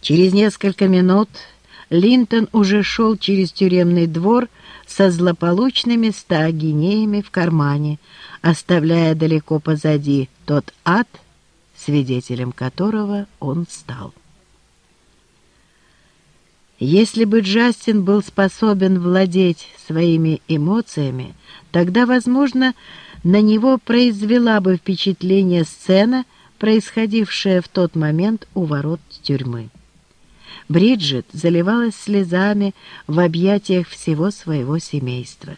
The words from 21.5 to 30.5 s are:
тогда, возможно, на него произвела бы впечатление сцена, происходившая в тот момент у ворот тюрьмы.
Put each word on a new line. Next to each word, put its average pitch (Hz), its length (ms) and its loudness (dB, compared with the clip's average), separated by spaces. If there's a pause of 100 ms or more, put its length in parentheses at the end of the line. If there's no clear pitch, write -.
тогда, 180 340 0
возможно, 254 680 0 (500)
на 180 160 4
него 220 380 2
произвела 226 840 2
бы 185 180 0
впечатление 185 840 0
сцена, 220 640 0 (340)
происходившая 214 1000 0
в - 80 -10
тот 175 260 -2
момент 165 600 -2
у 185 80 -2
ворот 151 360 -4 (220)
тюрьмы. 123 480 -6 (1000)